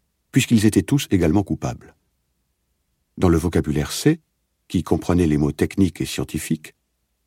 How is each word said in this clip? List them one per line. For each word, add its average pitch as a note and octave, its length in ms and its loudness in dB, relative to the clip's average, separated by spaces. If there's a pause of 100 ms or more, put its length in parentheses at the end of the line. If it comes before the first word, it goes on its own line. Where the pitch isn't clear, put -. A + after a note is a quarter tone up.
(320)
puisqu'ils A#2 340 2
étaient G2+ 180 4
tous - 280 -2
également F2+ 320 2
coupables. - 520 -8 (1200)
Dans F#2 120 2
le E2+ 80 4
vocabulaire D#2 540 -2
C, - 280 0 (480)
qui E2+ 160 -2
comprenait F2 440 0
les D2+ 100 2
mots C#2+ 140 0
techniques F2 500 -2
et D2 40 -6
scientifiques, - 680 -6 (540)